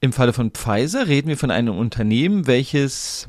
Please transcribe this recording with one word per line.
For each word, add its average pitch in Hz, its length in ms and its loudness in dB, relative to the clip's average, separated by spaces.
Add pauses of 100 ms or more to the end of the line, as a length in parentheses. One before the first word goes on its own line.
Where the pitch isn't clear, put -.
Im 131 120 2
Falle 120 200 4
von 117 180 -2
Pfizer 151 560 -2
reden 143 220 2
wir 147 80 -2
von 135 120 -2
einem 110 260 0
Unternehmen, 120 720 0
welches 135 840 -2